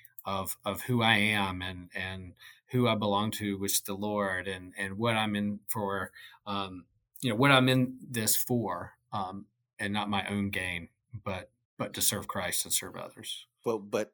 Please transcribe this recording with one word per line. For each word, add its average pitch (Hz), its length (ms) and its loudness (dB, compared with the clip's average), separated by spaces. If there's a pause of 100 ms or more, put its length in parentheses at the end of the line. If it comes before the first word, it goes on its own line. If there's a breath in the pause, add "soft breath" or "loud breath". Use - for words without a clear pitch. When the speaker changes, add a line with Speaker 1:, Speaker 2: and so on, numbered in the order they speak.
(260 loud breath)
Speaker 1:
of, 95 400 -4
of 98 160 -4
who 120 220 2
I 113 140 8
am 101 440 2
and, 90 320 -8
and 92 400 -8 (380 loud breath)
who 123 160 4
I 113 80 4
belong 104 360 2
to, 101 280 -2
which 98 140 0
is - 80 2
the 101 120 -6
Lord, 98 540 -2
and, 92 300 -8
and 98 200 -4
what 113 180 2
I'm 107 200 0
in 104 320 0
for, 98 440 -2 (360 loud breath)
um, 101 380 -6 (360)
you 127 80 0
know, 107 60 2
what 139 160 6
I'm 131 180 8
in 127 280 4 (120)
this 113 260 2
for, 92 580 -2 (200)
um, 98 320 -6 (320)
and 101 160 -2
not 104 160 -2
my 98 180 0
own 101 220 0
gain, 90 400 -4 (340)
but, 92 280 -6 (260)
but 113 160 -4
to - 80 -4
serve - 260 2
Christ 90 380 -2
and 87 80 -4
serve 92 220 -4
others. 87 500 -12 (180)
Speaker 2:
But, 104 280 -2
but, 107 220 -2